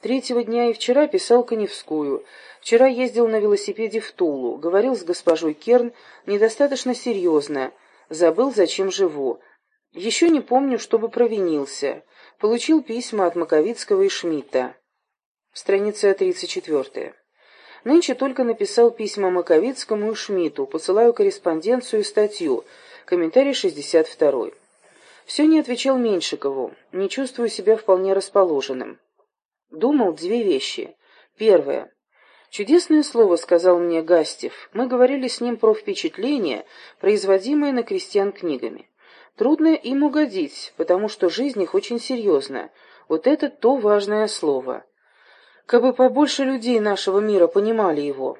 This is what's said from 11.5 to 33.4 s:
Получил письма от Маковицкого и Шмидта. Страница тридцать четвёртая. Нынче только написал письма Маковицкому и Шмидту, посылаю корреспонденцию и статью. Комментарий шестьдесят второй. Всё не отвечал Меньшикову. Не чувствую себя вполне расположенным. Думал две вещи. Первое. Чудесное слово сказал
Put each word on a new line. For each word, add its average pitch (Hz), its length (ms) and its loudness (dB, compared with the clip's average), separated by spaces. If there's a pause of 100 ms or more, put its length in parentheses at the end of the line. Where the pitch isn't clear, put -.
Получил 240 420 0
письма 226 440 -4
от 170 100 -2
Маковицкого 175 680 0
и 196 60 2
Шмидта. 139 640 -4 (800)
Страница 202 600 0
тридцать 185 360 -2
четвёртая. - 640 -6 (680)
Нынче 277 300 2
только 262 280 -2
написал 233 480 2
письма 202 400 -4
Маковицкому 208 840 0
и - 40 -6
Шмидту, 165 500 -4
посылаю 208 460 2
корреспонденцию 202 880 -2
и 202 40 -2
статью. 208 600 -2 (400)
Комментарий 185 500 0
шестьдесят 160 540 0
второй. 135 460 -2 (720)
Всё - 200 0
не 311 140 6
отвечал 262 380 -2
Меньшикову. 156 760 -4 (200)
Не 185 160 -4
чувствую 247 400 -4
себя 214 280 0
вполне 190 360 2
расположенным. 143 840 -2 (720)
Думал 220 420 0
две 180 300 -4
вещи. 139 520 -4 (420)
Первое. 151 560 2 (580)
Чудесное 302 520 2
слово 208 340 4
сказал 175 420 4